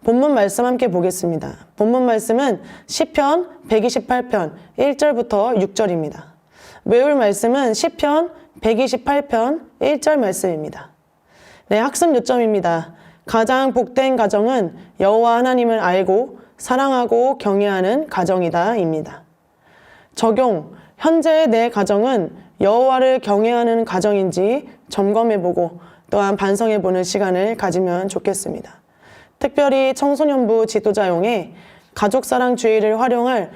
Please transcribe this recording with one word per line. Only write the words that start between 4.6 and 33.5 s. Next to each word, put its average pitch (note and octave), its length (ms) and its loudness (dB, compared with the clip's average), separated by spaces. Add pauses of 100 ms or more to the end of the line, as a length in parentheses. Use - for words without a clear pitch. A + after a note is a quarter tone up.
일 C#4 200 0
절부터 A#3 640 0
육 G3 160 -2
절입니다. F3 600 -4 (500)
외울 C4 300 4
말씀은 A#3 580 2
시편 D#4 580 0 (300)
백이십팔 B3+ 680 0
편 B3+ 400 -2 (140)
일 D4 180 0
절 D4+ 180 2
말씀입니다. F#3 720 -4 (760)
네, G#3 120 0
학습 C#4+ 360 2
요점입니다. G#3 760 0 (320)
가장 B3+ 480 0
복된 C4 420 0
가정은 G#3+ 600 0 (260)
여호와 A3+ 360 4
하나님을 A#3+ 420 2
알고 F#3+ 600 0 (180)
사랑하고 B3+ 840 0
경외하는 G3+ 680 0
가정이다"입니다. F3 1160 -2 (920)
적용, A3 560 0 (260)
현재의 D#4+ 500 2
내 A3+ 220 2
가정은 G#3 640 0 (280)
여호와를 B3+ 580 4
경외하는 A3+ 640 0
가정인지 G3+ 840 0 (180)
점검해보고 F#3+ 920 0 (320)
또한 G3+ 260 0
반성해보는 G3 640 0
시간을 F#3+ 540 -2
가지면 F3+ 500 -2
좋겠습니다. - 680 -6 (640)
특별히 C4+ 540 0
청소년부 C4 720 0
지도자용에 G3+ 880 -2 (400)
가족사랑 B3 600 0
주일을 A3 440 2
활용할 A#3+ 560 0